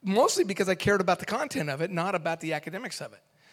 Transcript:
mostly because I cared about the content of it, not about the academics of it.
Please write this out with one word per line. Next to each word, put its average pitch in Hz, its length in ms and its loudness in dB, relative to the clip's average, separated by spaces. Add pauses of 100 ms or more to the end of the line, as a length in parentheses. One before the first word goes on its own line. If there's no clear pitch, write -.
mostly 254 440 4
because 190 240 0
I 185 60 2
cared 202 260 4
about 180 180 2
the - 60 -12
content 226 440 -4
of 139 120 -4
it, 180 100 -2
not 180 240 -2
about 165 240 -4
the 160 140 -6
academics 175 480 -8
of 120 100 -12
it. 101 100 -20 (320)